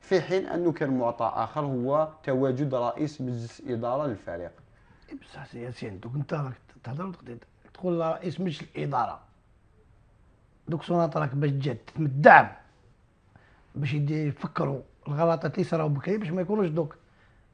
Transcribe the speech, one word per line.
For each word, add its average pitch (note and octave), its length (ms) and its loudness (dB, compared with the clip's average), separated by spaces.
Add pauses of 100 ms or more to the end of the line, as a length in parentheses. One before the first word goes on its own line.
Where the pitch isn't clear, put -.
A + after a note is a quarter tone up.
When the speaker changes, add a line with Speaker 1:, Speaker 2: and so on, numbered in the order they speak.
Speaker 1:
في F#3 200 2
حين F3 260 0
أنه E3+ 260 0
كان C#3 260 0
معطى A#2 360 0
آخر A2+ 260 -2
هو C#3 480 0 (140)
تواجد C3 520 0
رئيس B2 460 -2
مجلس A#2+ 460 -6
إدارة B2 400 -2
للفريق. F2 440 -6 (640)
Speaker 2:
إي D4 40 -14
بصح - 300 -16
سي A#2+ 160 -14
ياسين، A#2+ 380 -10
دوك A#2 140 -12
انت D3 200 -4
راك C#3+ 180 -4 (320)
تهضر C#3+ 220 -8
وتقول، B2 320 -14 (360)
تقول F3 260 -2
رئيس D#3+ 400 -2
مجلس F3 220 -4
الإدارة. C#3+ 580 -4 (1500)
دوك D#3+ 140 -4
سوناط E3+ 340 2
راك D3 180 -2
باش C#3+ 160 2
تجي C#3 240 -2
تدعم D3 760 6 (1300)
باش C#3 200 0
يدي D3+ 320 2
يفكروا C#3+ 540 -2 (280)
الغلطات D#3+ 460 2
اللي F#3 100 2
صراو D#3+ 240 0
بكري D3 300 0
باش G3 120 -4
ما F#3 120 0
يكونوش G3 260 2
دوك. D3+ 280 -2 (580)